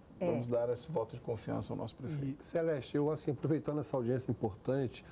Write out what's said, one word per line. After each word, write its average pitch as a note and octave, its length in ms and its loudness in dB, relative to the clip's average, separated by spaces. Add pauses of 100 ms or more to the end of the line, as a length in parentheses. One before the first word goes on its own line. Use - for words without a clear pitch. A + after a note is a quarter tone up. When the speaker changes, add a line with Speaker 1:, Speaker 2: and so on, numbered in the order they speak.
(200)
Speaker 1:
É. F#3 60 -2
Speaker 2:
vamos A#2+ 220 2
dar A#2+ 220 2
esse A#2+ 220 -2
voto A2+ 240 -2
de A#2+ 60 -10
confiança A2+ 500 -2
ao G#2+ 60 -2
nosso A2+ 180 -4
prefeito. C#3 480 -4
Speaker 3:
E, - 40 -12
Celeste, D#3+ 500 0
eu, D3 140 4
assim, D3+ 180 -2
aproveitando D3 500 2
essa C#3+ 160 -2
audiência B2+ 360 2
importante, B2 800 0